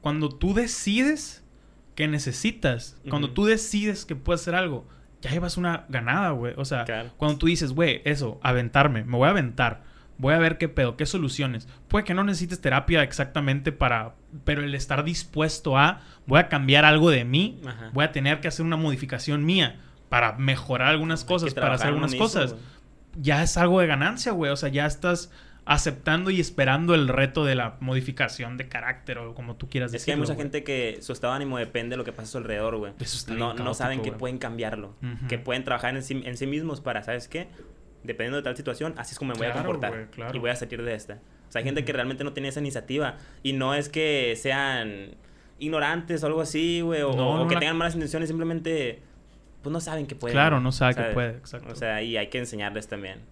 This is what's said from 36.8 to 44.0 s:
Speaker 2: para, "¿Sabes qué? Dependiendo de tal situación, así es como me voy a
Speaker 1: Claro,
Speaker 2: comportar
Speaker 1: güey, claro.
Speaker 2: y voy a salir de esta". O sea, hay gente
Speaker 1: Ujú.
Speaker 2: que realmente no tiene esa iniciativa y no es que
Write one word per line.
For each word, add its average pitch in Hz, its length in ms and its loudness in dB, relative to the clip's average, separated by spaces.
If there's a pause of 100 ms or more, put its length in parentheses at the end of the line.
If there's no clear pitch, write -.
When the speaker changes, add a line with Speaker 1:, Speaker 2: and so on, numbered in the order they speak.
Speaker 2:
para, 110 220 -4
"¿Sabes 120 240 -6
qué? 175 220 -10 (540)
Dependiendo 120 340 -4
de 143 60 -4
tal 131 140 -4
situación, 156 400 -6
así 120 140 -10
es - 80 -14
como 131 140 -4
me 113 40 -6
voy 113 80 -2
a 123 60 -2
Speaker 1:
Claro, 120 160 -4
Speaker 2:
comportar 110 240 -2
Speaker 1:
güey, 110 160 -10
claro. 117 280 -10
Speaker 2:
y 117 40 -6
voy 120 100 -2
a 123 60 0
salir 120 260 -8
de 117 140 -4
esta". 104 200 -14 (340)
O - 20 -20
sea, 120 80 -2
hay 117 60 -4
gente 143 160 0
Speaker 1:
Ujú. 123 40 -4
Speaker 2:
que 143 80 -4
realmente 131 300 -2
no 143 100 -6
tiene 139 140 -6
esa 139 140 -6
iniciativa 135 560 -4 (260)
y 135 100 0
no 135 220 0
es 147 140 -2
que 147 520 0